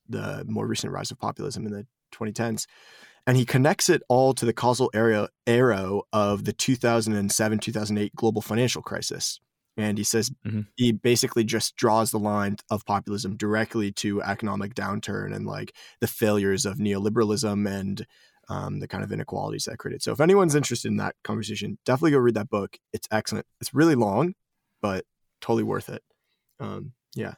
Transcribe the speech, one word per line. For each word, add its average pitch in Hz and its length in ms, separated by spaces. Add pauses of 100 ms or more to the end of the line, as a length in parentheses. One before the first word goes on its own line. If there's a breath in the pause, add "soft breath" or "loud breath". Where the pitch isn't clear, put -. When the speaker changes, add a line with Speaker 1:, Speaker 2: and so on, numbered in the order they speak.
Speaker 1:
the 104 400
more 107 180
recent 107 280
rise 95 180
of - 80
populism 104 460
in 104 80
the 101 120 (260)
twenty 110 200
tens. 113 360 (600 soft breath)
And 127 80
he 127 100
connects 143 440
it 160 180
all 131 260
to 120 120
the 113 80
causal 120 400
area, 107 340 (180)
arrow 101 580 (100)
of 101 320
the 107 80
two - 220
thousand 117 380
and 101 180
seven, 107 280
two 117 140
thousand 107 240
eight 104 180
global 110 260
financial 117 400
crisis. - 600 (360)
And 104 200
he 104 60
says 113 280 (140)
Speaker 2:
Mm-hmm. 107 160 (140)
Speaker 1:
he 120 160
basically 117 520
just 110 320
draws 110 360
the 107 80
line 101 380 (120)
of 107 160
populism 101 520
directly 107 560
to 101 280
economic 101 520
downturn 101 600
and, 104 120
like, 101 280 (280 loud breath)
the 113 60
failures 101 580
of 98 140
neoliberalism 104 880
and, 98 360 (440 soft breath)
um, 95 300
the - 100
kind 101 160
of 101 80
inequalities 101 520
that - 120
created. - 240
So 113 100
if 107 80
anyone's 170 360
interested 123 340
in 104 80
that 101 260
conversation, 104 640
definitely 147 260
go 143 60
read 120 160
that 104 160
book. 98 280 (140)
It's - 180
excellent. - 360 (160)
It's - 120
really 151 220
long, 117 380 (480)
but 95 240 (340)
totally 113 240
worth 101 240
it. 107 160 (560)
Um, 101 320 (240)
yeah. 110 220